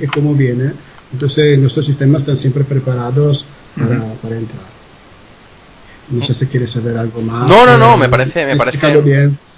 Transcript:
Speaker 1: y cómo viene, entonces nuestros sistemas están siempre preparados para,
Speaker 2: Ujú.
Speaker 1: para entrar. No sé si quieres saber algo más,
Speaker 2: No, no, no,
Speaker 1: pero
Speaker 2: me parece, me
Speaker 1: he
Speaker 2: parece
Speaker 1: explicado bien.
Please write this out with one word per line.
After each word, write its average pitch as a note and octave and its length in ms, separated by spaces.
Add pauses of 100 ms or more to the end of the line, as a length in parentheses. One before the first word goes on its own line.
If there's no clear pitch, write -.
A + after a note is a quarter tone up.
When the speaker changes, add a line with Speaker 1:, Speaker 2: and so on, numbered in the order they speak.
Speaker 1:
y D3+ 60
cómo D3 260
viene, C3 380 (400)
entonces C#3+ 480
nuestros C3+ 260
sistemas C3+ 380
están C#3+ 140
siempre C3+ 260
preparados C3 840 (320)
para, A#2 220
Speaker 2:
Ujú. A2 240
Speaker 1:
para A2+ 140
entrar. A2+ 260 (1500)
No A#2+ 140
sé C3+ 100
si C3 140
quieres B2 240
saber A#2 260
algo A2+ 240
más, A2+ 260
Speaker 2:
No, G#3 180
no, B3 120
no, A3 80
Speaker 1:
pero A#3 120
Speaker 2:
me - 120
parece, C3 360
me C#3 80
Speaker 1:
he - 40
Speaker 2:
parece B2+ 200
Speaker 1:
explicado D3 260
bien. C#3+ 340 (200)